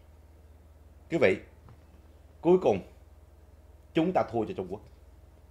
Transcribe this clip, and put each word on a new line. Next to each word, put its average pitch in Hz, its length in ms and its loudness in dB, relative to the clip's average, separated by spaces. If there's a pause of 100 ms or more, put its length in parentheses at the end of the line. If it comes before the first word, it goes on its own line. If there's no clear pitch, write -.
(1120)
Quý 165 100 -2
vị, 98 160 4 (1040)
cuối 175 220 4
cùng, 107 180 2 (1120)
chúng 165 200 0
ta 123 80 2 (100)
thua 117 120 -2
cho 95 120 -8
Trung 95 140 -8
Quốc. 98 100 -12 (720)